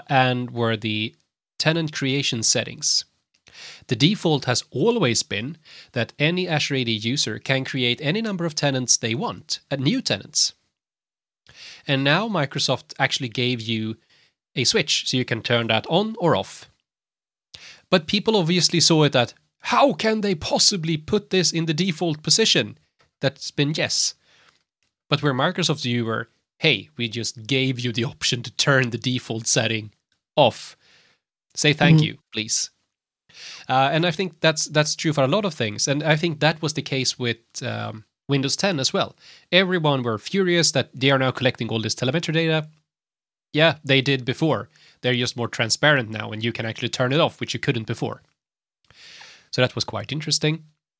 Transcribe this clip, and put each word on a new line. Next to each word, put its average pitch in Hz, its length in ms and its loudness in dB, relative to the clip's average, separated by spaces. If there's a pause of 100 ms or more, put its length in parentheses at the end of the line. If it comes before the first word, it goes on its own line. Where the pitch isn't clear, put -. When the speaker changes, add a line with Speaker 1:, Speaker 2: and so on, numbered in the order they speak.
Speaker 1:
and 127 440 2
were 113 260 0
the 107 380 -4 (440)
tenant 160 340 0
creation 135 500 -2
settings. - 640 0 (840)
The 131 80 0
default 151 500 2
has 123 260 0
always 160 520 2
been 117 340 -6 (360)
that 117 260 -2
any 175 280 0
Azure 147 280 -2
A 131 80 0
D 117 80 0
user 113 480 -2
can 135 260 -2
create 120 360 -2
any 175 200 -2
number 196 240 -4
of 156 100 -4
tenants 131 420 0
they 113 180 -2
want, 127 440 -6 (120)
uh, 139 60 -4
new 165 240 0
tenants. - 520 -2 (1400)
And 135 140 0
now 160 240 2
Microsoft 143 720 -2
actually 131 300 -2
gave 123 320 -2
you 110 340 -4 (600)
a 127 100 0
switch, - 440 0
so - 60 -2
you 127 80 0
can 113 180 -4
turn 117 260 0
that 110 200 0
on 214 320 0
or 156 160 2
off. - 340 -6 (1200)
But - 180 0
people 214 280 0
obviously 175 460 2
saw 156 240 6
it 143 80 2
that, 123 200 2 (280)
"How 240 320 4
can 220 260 0
they 202 160 0
possibly 165 600 0
put 208 320 -4
this 185 240 2
in 165 120 -2
the 160 80 0
default 170 500 -2
position?" 139 540 2 (440)
That's - 300 -4
been 147 220 0
yes. - 420 -2 (960)
But 131 140 0
where 143 100 2
Microsoft's 160 500 -2
view 120 220 0
were, 113 240 -6 (300)
"Hey, 110 380 0
we 120 100 -4
just 110 400 -8
gave 131 320 0
you 120 140 -4
the 113 100 -2
option 123 400 -4
to - 80 -12
turn 131 380 2
the 117 80 -6
default 117 500 -4
setting 113 460 -2 (420)
off. - 400 4 (800)
Say 151 160 2
thank 156 280 6
Speaker 2:
Mm-hmm. 151 60 4
Speaker 1:
you, 107 120 -6 (160)
please." 110 360 -4 (1000)
Uh, 135 240 4
and 160 120 2
I 175 60 0
think 185 300 -6
that's, 160 240 0
that's 151 300 0
true 156 180 0
for 139 100 2
a 131 40 4
lot 202 180 2
of 185 80 -4
things. 110 340 -4
And 143 160 0
I 160 140 4
think 160 220 -2
that 147 220 2
was 151 120 -2
the 143 80 -6
case - 380 -4
with, 120 180 -2 (240)
um, 110 420 -8 (260)
Windows 139 280 2
ten 190 220 0
as 131 120 -2
well. - 240 -2 (360)
Everyone 175 520 2
were 113 140 -2
furious 175 540 2
that 127 220 0
they 131 180 2
are 135 80 6
now 131 120 2
collecting 123 380 -2
all 113 120 -2
this 107 140 -2
telemetry 151 380 -4
data. 160 340 0 (840)
Yeah, 151 220 6 (100)
they 135 160 4
did 131 240 0
before. 131 440 0 (320)
They're 127 120 0
just 123 240 -2
more 120 100 -4
transparent 123 640 2
now, 110 220 -8
and 110 120 -8
you 117 80 0
can 113 140 -6
actually 113 240 -6
turn 127 240 0
it 156 80 2
off, 139 180 0
which - 140 -8
you 117 60 -6
couldn't 113 280 -2
before. 113 340 -6 (1300)
So 127 100 0
that 127 140 2
was 113 100 -4
quite 107 260 -8
interesting. 156 520 -2 (360)